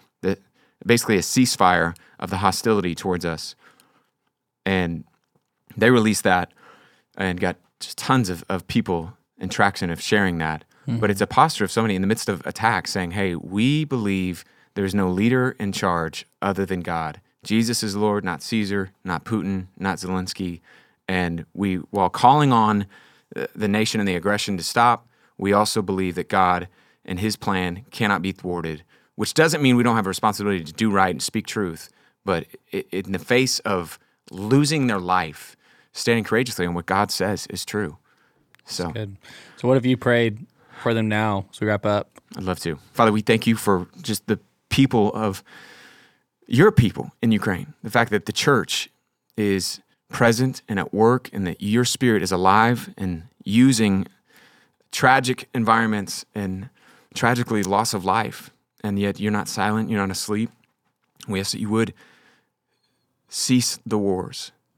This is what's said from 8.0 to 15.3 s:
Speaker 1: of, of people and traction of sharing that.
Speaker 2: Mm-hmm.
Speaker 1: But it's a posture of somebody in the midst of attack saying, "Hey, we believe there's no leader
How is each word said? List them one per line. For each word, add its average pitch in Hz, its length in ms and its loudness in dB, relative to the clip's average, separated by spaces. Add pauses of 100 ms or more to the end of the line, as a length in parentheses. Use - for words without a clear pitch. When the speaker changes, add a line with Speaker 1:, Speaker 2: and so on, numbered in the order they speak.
Speaker 1:
of, 85 180 -8
of 92 160 -4
people 92 480 -2 (240)
and 95 140 -8
traction - 400 0
of 80 100 -8
sharing 95 380 0
that. 78 240 -4 (240)
Speaker 2:
Mm-hmm. 120 140 -4
Speaker 1:
But 104 100 2
it's 98 80 -2
a 104 80 0
posture 143 380 2
of 90 60 -4
somebody 110 240 0
in 92 60 -2
the 98 60 0
midst 110 220 -2
of 87 180 -2
attack 101 400 -2
saying, 90 240 -4
"Hey, 95 240 -4
we 120 480 -2
believe 98 640 -4 (300)
there's 95 200 -2
no 95 140 2
leader 120 500 2